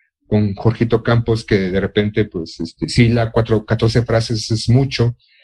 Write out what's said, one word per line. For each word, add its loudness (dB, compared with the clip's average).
con 0
Jorgito 0
Campos, 0
que -2
de 0
repente, 0
pues, -10
este, -6
sí, 4
la 0
cuatro, 0
catorce 0
frases -2
es -2
mucho, 2